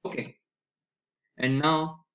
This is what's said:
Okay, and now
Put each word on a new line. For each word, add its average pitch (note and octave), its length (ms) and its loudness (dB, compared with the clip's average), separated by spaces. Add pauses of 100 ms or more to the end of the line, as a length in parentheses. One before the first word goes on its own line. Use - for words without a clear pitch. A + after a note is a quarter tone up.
Okay, - 320 -10 (1000)
and C3+ 220 2
now D#3+ 440 0 (100)